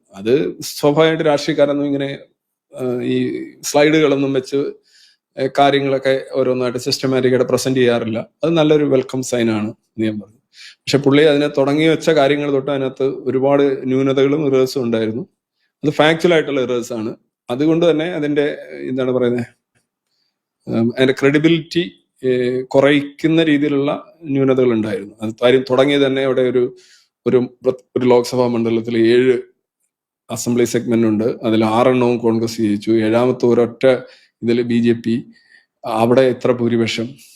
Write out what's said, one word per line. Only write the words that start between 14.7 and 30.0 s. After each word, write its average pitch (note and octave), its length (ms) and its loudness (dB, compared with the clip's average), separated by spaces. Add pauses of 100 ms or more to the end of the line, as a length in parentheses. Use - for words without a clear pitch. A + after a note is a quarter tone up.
ഉണ്ടായിരുന്നു. A2+ 440 -4 (560)
അത് D3 60 -2
ഫാക്ച്വൽ D#3+ 440 2
ആയിട്ടുള്ള C#3+ 280 0
എറേഴ്സ് A#2+ 320 -4
ആണ്. A2 220 -6 (340)
അതുകൊണ്ട് D#3+ 420 2
തന്നെ D#3 140 -2
അതിന്റെ, D3 520 -2 (320)
എന്താണ് C3 220 -2
പറയുന്നത്, B2 340 0 (1200)
ഉം, A#2 300 0
അതിന്റെ C3 160 2
ക്രെഡിബിലിറ്റി, D3+ 680 0 (400)
ഏഹ്, B2+ 420 -2
കുറയ്ക്കുന്ന C#3+ 800 2
രീതിയിലുള്ള C#3+ 720 -2 (100)
ന്യൂനതകൾ C3+ 500 2
ഉണ്ടായിരുന്നു. G#2 480 -4
അത് A2 200 -6
കാര്യം B2+ 280 4
തുടങ്ങിയത് C#3 360 2
തന്നെ C3+ 160 -2
അവിടെ C3 200 0
ഒരു, B2+ 340 0 (500)
ഒരു B2+ 120 2
പ്ര-, B2 460 -4 (120)
ഒരു B2+ 100 -2
ലോക്സഭാ B2 420 2
മണ്ഡലത്തിൽ A2+ 500 -2
ഏഴ് A#2+ 380 4 (920)